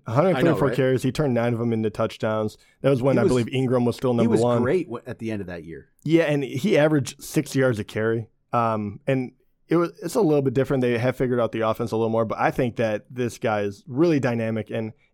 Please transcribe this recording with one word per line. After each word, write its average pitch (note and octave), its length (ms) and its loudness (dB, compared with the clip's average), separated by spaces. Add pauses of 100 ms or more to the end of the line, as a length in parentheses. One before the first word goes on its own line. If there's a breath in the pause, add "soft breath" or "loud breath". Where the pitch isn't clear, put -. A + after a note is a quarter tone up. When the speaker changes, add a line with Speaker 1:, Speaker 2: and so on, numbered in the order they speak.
Speaker 1:
A A#2 60 -8
hundred E3 200 4
thirty-four E3 160 2
Speaker 2:
I - 40 2
know, C#3+ 120 0
right? A#2+ 100 0
Speaker 1:
carries, C3 280 2
he C3 80 0
turned C#3+ 200 0
nine A#2 200 0
of A2+ 80 -2
them A#2+ 120 0
into A2 180 0
touchdowns. A2 680 -4 (220 soft breath)
That C3+ 100 2
was B2 140 0
when C3+ 100 4
Speaker 2:
He B2 60 4
Speaker 1:
I - 20 2
Speaker 2:
was, F#3+ 80 4
Speaker 1:
believe B2 200 0
Ingram B2+ 340 0
was A#2+ 100 2
still B2 200 0
number A#2 100 2
Speaker 2:
he A#2 80 2
was A2 80 4
Speaker 1:
one. A#2+ 220 2
Speaker 2:
great C#3 260 0
w-, A2+ 180 -12
at A#2+ 140 -12
the A2 100 -6
end G#2 120 -6
of F2+ 40 -10
that F2 160 -10
year. D#2 280 -16 (120)
Speaker 1:
Yeah, E3 220 4
and D3 180 0
he C3+ 340 0
averaged D3+ 460 2
six - 320 -4
yards C3 240 2
a G#2 60 -6
carry. A2+ 420 -2 (260)
Um, A2 540 -2
and C3 240 -2 (380)
it D#3+ 80 2
was, E3+ 140 2 (100)
it's F3 140 -10
a B3+ 60 2
little D3+ 220 4
bit C3 120 0
different. C3 260 0
They A#2+ 160 2
have B2 200 0
figured B2 240 0
out A2 100 0
the A2 120 -4
offense A2 280 -2
a A2+ 60 -2
little A2+ 120 2
more, A2+ 160 2
but G2+ 140 -4
I C#3+ 140 0
think B2 240 -2
that A2 340 -2
this B2 260 -6
guy G#2+ 260 -2
is G2+ 260 -6
really D3+ 320 2
dynamic, A2+ 500 -2
and A2+ 220 -6 (220)